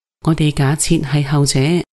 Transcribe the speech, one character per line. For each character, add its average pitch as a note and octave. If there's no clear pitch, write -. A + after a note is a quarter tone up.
我 D#3+
哋 D3+
假 C#3+
設 D#3+
係 C#3+
後 C#3+
者， C3+